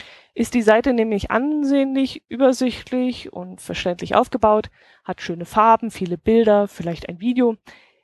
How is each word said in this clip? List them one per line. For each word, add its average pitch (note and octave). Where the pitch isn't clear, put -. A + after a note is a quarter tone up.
Ist A#3
die B3
Seite A3+
nämlich A3
ansehnlich, C4+
übersichtlich B3+
und F#3
verständlich F3
aufgebaut, G#3+
hat -
schöne E3+
Farben, A3+
viele F3
Bilder, G#3+
vielleicht E3+
ein F3
Video, A#3+